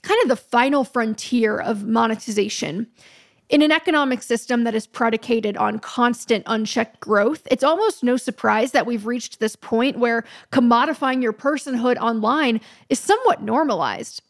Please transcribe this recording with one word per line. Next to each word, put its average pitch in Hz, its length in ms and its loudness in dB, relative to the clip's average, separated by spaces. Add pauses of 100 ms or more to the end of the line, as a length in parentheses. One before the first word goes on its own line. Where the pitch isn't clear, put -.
kind 453 200 0
of 330 60 2
the 240 80 2
final 269 460 0
frontier 220 720 0
of 208 300 -4
monetization. 220 1000 -2 (600)
In 294 140 4
an 302 80 4
economic 302 520 0
system 233 420 -2
that 226 100 -2
is 220 140 -4
predicated 226 680 -2
on 214 220 -2
constant 240 680 -2
unchecked 220 520 -2
growth, 214 500 0
it's - 140 0
almost 349 400 2
no 247 140 2
surprise 220 560 0
that 220 140 2
we've 220 200 -4
reached 240 320 -8
this 220 160 -2
point 247 440 -2
where 233 260 0 (260)
commodifying 262 720 2
your 226 100 0
personhood 254 640 -2
online 233 640 0 (280)
is 262 100 0
somewhat 440 440 2
normalized. 208 880 -2